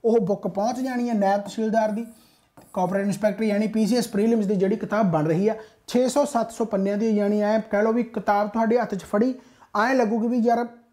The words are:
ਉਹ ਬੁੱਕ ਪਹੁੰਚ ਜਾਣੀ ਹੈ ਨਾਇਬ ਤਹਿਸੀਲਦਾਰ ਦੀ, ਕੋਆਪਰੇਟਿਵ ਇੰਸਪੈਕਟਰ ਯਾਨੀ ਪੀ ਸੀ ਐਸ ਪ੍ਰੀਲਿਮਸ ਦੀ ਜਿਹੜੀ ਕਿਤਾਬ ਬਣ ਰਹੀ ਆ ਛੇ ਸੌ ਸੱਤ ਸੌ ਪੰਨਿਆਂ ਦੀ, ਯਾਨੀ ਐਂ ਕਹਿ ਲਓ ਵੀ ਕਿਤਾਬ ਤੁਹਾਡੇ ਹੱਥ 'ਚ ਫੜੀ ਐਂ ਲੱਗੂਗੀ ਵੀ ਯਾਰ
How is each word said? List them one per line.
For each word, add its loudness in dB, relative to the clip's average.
ਉਹ 4
ਬੁੱਕ -2
ਪਹੁੰਚ -4
ਜਾਣੀ -2
ਹੈ -2
ਨਾਇਬ 2
ਤਹਿਸੀਲਦਾਰ -2
ਦੀ, -6
ਕੋਆਪਰੇਟਿਵ 0
ਇੰਸਪੈਕਟਰ 0
ਯਾਨੀ 0
ਪੀ 0
ਸੀ 2
ਐਸ 0
ਪ੍ਰੀਲਿਮਸ 2
ਦੀ 0
ਜਿਹੜੀ 2
ਕਿਤਾਬ 0
ਬਣ 2
ਰਹੀ 2
ਆ 0
ਛੇ 0
ਸੌ 2
ਸੱਤ -2
ਸੌ -4
ਪੰਨਿਆਂ -2
ਦੀ, 0
ਯਾਨੀ 2
ਐਂ 2
ਕਹਿ -2
ਲਓ 2
ਵੀ 0
ਕਿਤਾਬ -2
ਤੁਹਾਡੇ 0
ਹੱਥ -2
'ਚ -8
ਫੜੀ 0
ਐਂ 2
ਲੱਗੂਗੀ 0
ਵੀ 0
ਯਾਰ 2